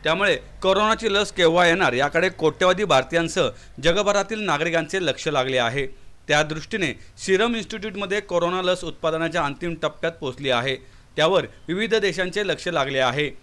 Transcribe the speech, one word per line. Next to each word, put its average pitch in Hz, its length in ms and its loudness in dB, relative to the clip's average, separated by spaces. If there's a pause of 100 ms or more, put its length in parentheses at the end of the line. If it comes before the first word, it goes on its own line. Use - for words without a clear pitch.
त्यामुळे 170 320 2
कोरोनाची 214 760 0
लस 202 180 0
केव्हा 170 360 4
येणार, 165 260 4
याकडे 143 360 2
कोट्यवधी 185 540 2
भारतीयांसह 160 640 2 (360)
जगभरातील 202 560 2
नागरिकांचे 165 680 -2
लक्ष 139 220 -2
लागले 131 300 0
आहे. 123 300 0 (400)
त्या 147 160 4
दृष्टीने 156 560 -4 (260)
सिरम 220 300 2
इन्स्टिट्यूटमध्ये 202 640 -6
कोरोना 180 420 -2
लस 180 220 0
उत्पादनाच्या 160 600 -2
अंतिम 165 360 -6
टप्प्यात 160 300 -4
पोहोचली 143 380 -6
आहे. 127 260 0 (400)
त्यावर 160 300 2 (220)
विविध 208 280 -2
देशांचे 190 520 -2
लक्ष 160 200 -4
लागले 139 320 0
आहे. 131 440 0